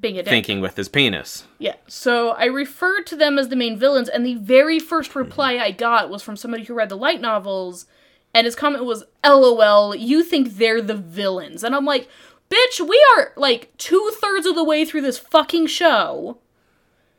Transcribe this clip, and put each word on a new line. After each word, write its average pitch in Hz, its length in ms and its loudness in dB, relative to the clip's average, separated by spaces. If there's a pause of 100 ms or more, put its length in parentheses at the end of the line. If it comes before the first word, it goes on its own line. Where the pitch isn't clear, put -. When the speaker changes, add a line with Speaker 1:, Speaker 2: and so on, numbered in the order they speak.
Speaker 1:
Being 202 180 -6
a 180 40 -8
dick. 196 80 -6
Speaker 2:
thinking 107 300 0
with 95 160 -6
his 98 120 -8
penis. 113 560 -4 (140)
Speaker 1:
Yeah, - 160 -8 (120)
so 240 440 -2
I - 160 -4
referred 285 640 -4
to 330 80 -12
them 294 220 2
as 262 100 -2
the 262 80 -4
main 233 220 -4
villains, 254 300 2
and 240 160 -2
the 247 120 -4
very 262 420 4
first 311 320 -4
Speaker 2:
Mm-hmm. - 100 -10
Speaker 1:
reply 254 380 -2
I 220 140 -2
got 233 380 0
was 202 120 -12
from 208 140 -14
somebody 226 280 -10
who 240 100 -14
read 220 160 -2
the 196 60 -10
light 277 240 -2
novels, 190 680 -6 (480)
and 226 100 4
his 233 100 -4
comment 285 300 -2
was, 226 200 -6 (200)
"L 277 200 8
O 233 160 4
L, 208 340 4
you 269 280 2
think 269 340 -2
they're 226 260 2
the 214 120 -4
villains." 185 680 -8
And 240 100 -2
I'm 277 120 -2
like, 277 220 -2 (420)
"Bitch, 494 360 2
we 453 160 6 (140)
are, - 200 0
like, 247 420 -2
two-thirds 392 680 0
of 370 80 0
the 330 100 0
way 311 200 2
through 311 180 -6
this 262 160 -4
fucking 320 480 0
show. 220 720 0 (800)